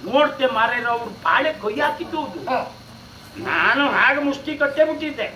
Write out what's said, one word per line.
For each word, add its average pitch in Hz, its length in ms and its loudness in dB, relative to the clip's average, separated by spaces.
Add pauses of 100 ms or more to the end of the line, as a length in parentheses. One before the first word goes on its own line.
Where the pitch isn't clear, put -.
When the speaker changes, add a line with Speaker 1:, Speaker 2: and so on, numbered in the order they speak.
(140)
Speaker 1:
ನೋಡ್ತೆ 277 320 4
ಮಾರೇನೋ 240 440 0
ಅವ್ರು 233 160 -2
ಬಾಳೆ 262 480 0
ಕೈ 220 260 -4
ಹಾಕಿದ್ದು 294 380 -2
ಹೌದು. - 320 -8
Speaker 2:
ಹಾ. 247 260 -4 (640)
Speaker 1:
ನಾನು 202 500 2
ಹಾಗೆ 233 320 4
ಮುಷ್ಟಿ 294 380 -2
ಕಟ್ಟೇ 294 260 4
ಬಿಟ್ಟಿದ್ದೆ. 302 520 -2